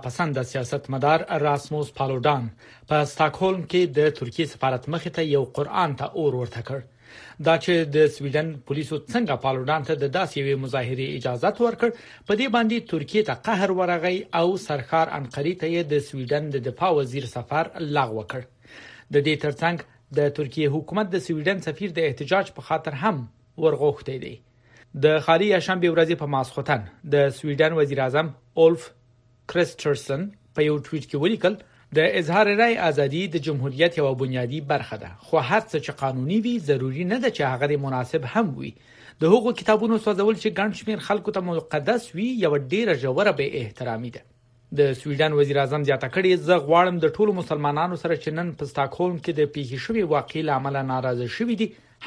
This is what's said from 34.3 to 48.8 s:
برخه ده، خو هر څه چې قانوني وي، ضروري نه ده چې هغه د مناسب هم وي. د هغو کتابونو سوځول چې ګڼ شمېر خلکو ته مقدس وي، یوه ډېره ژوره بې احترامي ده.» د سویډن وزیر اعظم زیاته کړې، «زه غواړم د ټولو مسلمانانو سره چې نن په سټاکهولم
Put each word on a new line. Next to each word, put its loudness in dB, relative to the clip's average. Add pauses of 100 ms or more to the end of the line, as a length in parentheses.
برخه -4
ده، -12 (200)
خو 2
هر 2
څه -4
چې -6 (100)
قانوني -2 (120)
وي، 0 (140)
ضروري 0
نه 2
ده 0
چې -2 (100)
هغه 0
د 2
مناسب -4
هم 2 (100)
وي. -10 (480)
د 6
هغو 4
کتابونو 4
سوځول 2
چې -2
ګڼ 0 (120)
شمېر -4
خلکو -2
ته -2
مقدس -2 (120)
وي، -2 (160)
یوه 4
ډېره 0 (120)
ژوره 4
بې -2 (140)
احترامي -8
ده.» -20 (500)
د 4
سویډن 0
وزیر 4
اعظم 0
زیاته 0
کړې، 2
«زه 6 (120)
غواړم 4
د 2
ټولو 2
مسلمانانو -2
سره 0
چې -6
نن -4
په -8
سټاکهولم -2